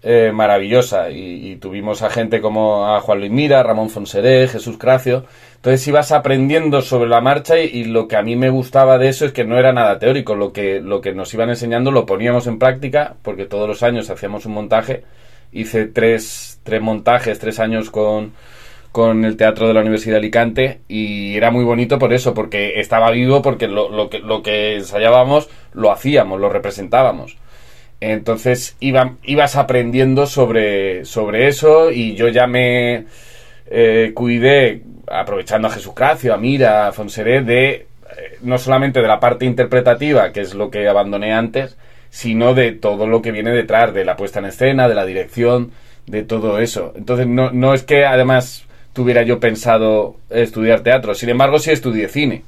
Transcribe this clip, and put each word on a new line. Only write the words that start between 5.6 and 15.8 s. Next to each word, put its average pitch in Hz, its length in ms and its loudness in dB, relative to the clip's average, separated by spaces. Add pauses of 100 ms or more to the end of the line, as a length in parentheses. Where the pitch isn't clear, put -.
ibas 147 240 2
aprendiendo 143 680 0
sobre 123 280 -2
la 117 100 4
marcha 143 400 2
y, 165 60 0
y 120 180 -6
lo 113 240 -2
que 110 80 -6
a 107 80 2
mí 117 140 -4
me 131 120 2
gustaba 131 480 4
de 131 120 2
eso 135 160 -2
es 135 80 -6
que 123 100 -2
no 113 140 0
era 127 160 4
nada 107 260 2
teórico. 117 360 0
Lo 101 180 -4
que, 98 260 -4
lo 98 220 -4
que 98 120 -6
nos 95 200 -10
iban 113 160 -2
enseñando 120 420 -2
lo 123 140 2
poníamos 120 420 -2
en 113 100 -6
práctica, 131 640 0
porque 98 240 -10
todos 104 220 -4
los 107 160 -4
años 120 260 -2
hacíamos 101 360 -10
un 107 80 -10
montaje. 110 500 -2 (480)
Hice 110 360 -4